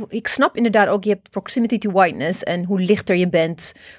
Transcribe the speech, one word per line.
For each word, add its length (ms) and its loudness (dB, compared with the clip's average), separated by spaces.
ik 200 -6
snap 280 0
inderdaad 320 4
ook, 160 0
je 60 0
hebt 200 -4
proximity 480 -2
to 120 -4
whiteness. 520 0
En 220 -2
hoe 160 -2
lichter 360 2
je 120 2
bent, 440 -2